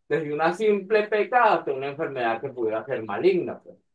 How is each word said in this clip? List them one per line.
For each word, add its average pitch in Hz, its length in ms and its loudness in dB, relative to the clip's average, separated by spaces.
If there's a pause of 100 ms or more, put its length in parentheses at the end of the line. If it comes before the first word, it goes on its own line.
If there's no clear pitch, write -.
desde 147 260 -2
una 160 200 2
simple 208 540 2
pecada 214 480 2
hasta 151 180 -2
una 135 160 -4
enfermedad 131 520 -2
que 139 80 -6
pudiera 113 360 -4
ser 123 180 -6
maligna, 123 580 0
pues. - 160 -20 (180)